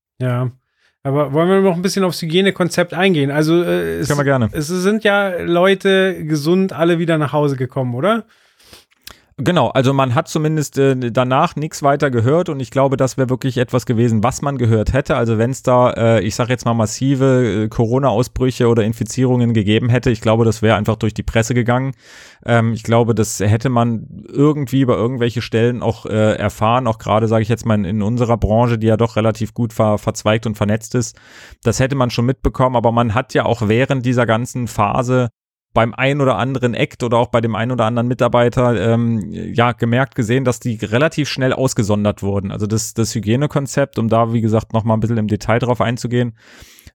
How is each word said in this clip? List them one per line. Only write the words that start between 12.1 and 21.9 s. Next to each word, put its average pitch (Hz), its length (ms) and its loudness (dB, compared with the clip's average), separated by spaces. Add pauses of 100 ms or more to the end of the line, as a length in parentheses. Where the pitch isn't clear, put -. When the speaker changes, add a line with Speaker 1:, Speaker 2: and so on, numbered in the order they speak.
Speaker 2:
und 147 100 -4
ich 127 120 -8
glaube, 135 260 2
das 131 200 0
wäre 131 120 0
wirklich 127 300 -2
etwas 123 260 -2
gewesen, 113 380 2
was 123 180 0
man 143 160 -4
gehört 113 360 2
hätte. 139 220 0
Also 117 220 0
wenn's 120 240 -2
da, 123 300 4
äh, 113 300 2
ich 107 120 -4
sag 117 160 -2
jetzt 123 160 -2
mal, 117 80 0
massive, 127 920 0
äh, - 20 -4
Corona-Ausbrüche 123 1000 0
oder 113 160 4
Infizierungen 120 720 0
gegeben 110 360 2
hätte, 127 200 2
ich 113 120 -2
glaube, 113 220 2
das 110 200 0
wäre 107 120 4
einfach 104 200 0
durch 107 180 -4
die - 80 -8
Presse - 320 -2
gegangen. 123 380 0 (560)